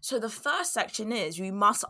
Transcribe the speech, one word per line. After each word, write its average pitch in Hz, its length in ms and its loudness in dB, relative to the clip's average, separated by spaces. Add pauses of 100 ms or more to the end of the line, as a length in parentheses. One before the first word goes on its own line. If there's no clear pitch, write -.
So 254 200 -2
the 226 80 -2
first 320 440 -2
section 214 380 -2
is 170 280 -2
you 190 140 -4
must 208 380 4